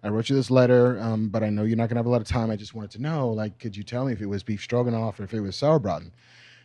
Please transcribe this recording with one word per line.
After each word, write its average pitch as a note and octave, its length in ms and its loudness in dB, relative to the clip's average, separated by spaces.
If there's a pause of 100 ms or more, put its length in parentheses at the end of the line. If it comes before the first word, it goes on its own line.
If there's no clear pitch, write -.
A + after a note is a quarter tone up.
I G2+ 60 -6
wrote A2 220 -2
you C3+ 60 4
this B2+ 140 0
letter, B2 500 6
um, A2 280 0
but G#2+ 140 -2
I G#2+ 80 0
know G#2 140 0
you're A2+ 120 2
not A2+ 140 0
gonna A#2+ 80 0
have A#2 80 0
a A#2+ 40 0
lot A#2+ 120 4
of - 60 -8
time. A2+ 220 0
I G#2+ 60 -2
just G#2 160 -14
wanted G#2 200 -12
to A2+ 100 -10
know, D3 260 -2
like, G#2+ 300 -4
could G#2 180 -10
you G#2 60 -10
tell B2 240 -4
me C3 60 -2
if G#2 100 -6
it G#2 40 -6
was G2+ 160 -4
beef G#2 200 -6
stroganoff A2+ 580 -2
or G#2 40 -8
if F#2+ 100 -12
it A2 60 -2
was G2 160 -6
sauerbraten?" G2 560 0 (520)